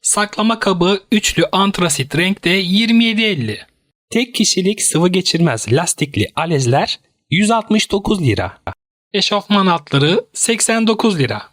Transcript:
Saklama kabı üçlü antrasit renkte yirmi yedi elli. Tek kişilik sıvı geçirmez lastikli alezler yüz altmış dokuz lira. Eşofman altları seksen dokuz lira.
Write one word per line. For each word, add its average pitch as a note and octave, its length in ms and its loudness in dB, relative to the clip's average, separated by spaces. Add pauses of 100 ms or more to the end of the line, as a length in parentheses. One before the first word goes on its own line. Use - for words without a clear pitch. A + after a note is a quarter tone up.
Saklama G#3+ 580 -2
kabı F#3+ 520 0
üçlü F3+ 400 0
antrasit F3+ 680 0
renkte F3+ 320 0
yirmi G3+ 540 2
yedi A3+ 180 0
elli. C#3 380 -2 (500)
Tek B3 260 -2
kişilik G3 460 0
sıvı E3+ 280 2
geçirmez E3 640 0
lastikli D3+ 640 -2
alezler D3 640 0 (300)
yüz G#3 220 2
altmış A3 400 0
dokuz G3 300 0
lira. G2+ 420 -2 (500)
Eşofman G3+ 540 0
altları D#3+ 680 0
seksen A3+ 540 0
dokuz G#3+ 320 0
lira. G#2+ 220 -2 (120)